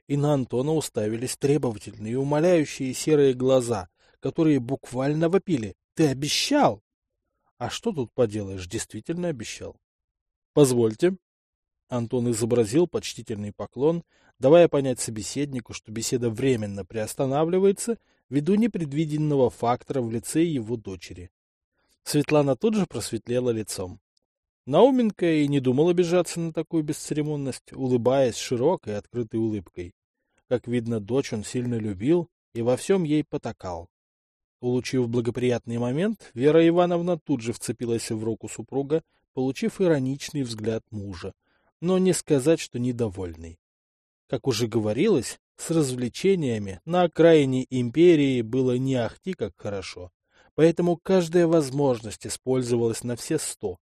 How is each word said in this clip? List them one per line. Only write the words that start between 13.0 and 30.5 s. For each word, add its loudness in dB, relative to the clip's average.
поклон, -2
давая 8
понять -2
собеседнику, -8
что -16
беседа -2
временно -2
приостанавливается 0
ввиду 2
непредвиденного 2
фактора -2
в -4
лице -2
его -2
дочери. -16
Светлана 2
тут 0
же 2
просветлела -4
лицом. -8
Науменко 4
и 2
не 0
думал 2
обижаться 0
на -6
такую -4
бесцеремонность, -6
улыбаясь 2
широкой -2
открытой -6
улыбкой. -6
Как -2